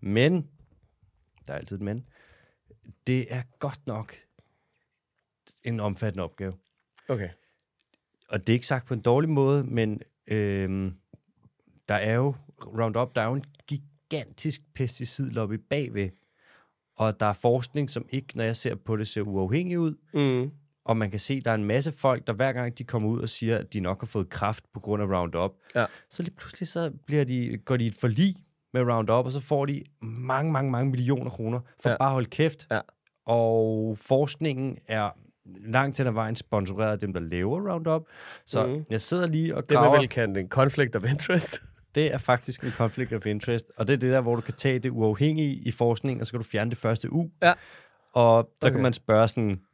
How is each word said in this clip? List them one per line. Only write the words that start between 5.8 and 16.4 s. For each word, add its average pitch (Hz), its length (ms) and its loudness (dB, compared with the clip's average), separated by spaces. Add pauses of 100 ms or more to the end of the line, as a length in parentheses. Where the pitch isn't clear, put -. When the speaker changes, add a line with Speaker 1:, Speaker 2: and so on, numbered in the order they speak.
Speaker 1:
omfattende 101 440 -4
opgave. 92 280 -8 (560)
Speaker 2:
Okay. 104 200 -4 (1000)
Speaker 1:
Og 104 180 -2
det 113 60 4
er - 20 6
ikke 120 120 0
sagt 131 200 -2
på - 80 -4
en 110 60 -4
dårlig 139 300 4
måde, 139 340 2
men, 117 360 -2 (260)
øhm, 98 680 -2 (960)
der 104 60 0
er 107 200 0
jo 131 200 0 (260)
Roundup, 113 540 -2
der 120 80 0
er 107 40 0
jo 123 80 -2
en 139 100 -4 (220)
gigantisk - 920 -8 (140)
pesticidlobby 123 800 -4 (160)
bagved. 113 400 -2 (840)